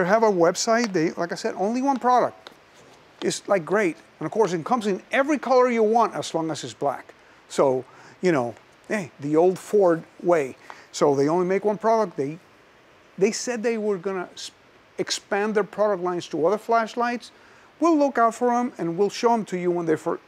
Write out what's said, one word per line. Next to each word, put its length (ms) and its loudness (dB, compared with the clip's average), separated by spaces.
have 180 4
a 80 4
website. 600 2
They, 200 0
like 200 -6
I 20 -6
said, 220 -6
only 260 -2
one 160 0
product. 520 0
It's, 260 -4
like, 160 2
great. 320 0
And 80 -8
of 60 -8
course, 200 2
it 120 -4
comes 220 0
in 240 -2
every 280 0
color 320 2
you 120 2
want 320 2
as 200 -8
long 160 -2
as 120 -8
it's 120 -12
black. 400 -4
So, 380 0
you 120 2
know, 220 0
hey, 220 -4
the 140 -4
old 240 4
Ford 460 2
way. 340 0
So 220 2
they 140 2
only 180 0
make 180 -2
one 140 -2
product. 400 0
They, 200 -6
they 160 2
said 300 -6
they 160 -2
were 180 -2
gonna 380 -6
s-, 160 -16
expand 560 -4
their 100 2
product 380 -2
lines 260 -4
to 180 -2
other 120 2
flashlights. 720 -2
We'll 160 4
look 220 2
out 160 4
for 180 0
'em 240 -2
and 220 -4
we'll 120 2
show 220 2
'em 140 0
to 100 -6
you 140 0
when 160 -2
they 100 2
fir-, 320 -6